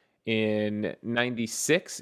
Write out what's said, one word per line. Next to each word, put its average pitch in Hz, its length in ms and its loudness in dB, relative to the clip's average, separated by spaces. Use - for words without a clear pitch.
in 107 680 2
ninety-six 120 1000 0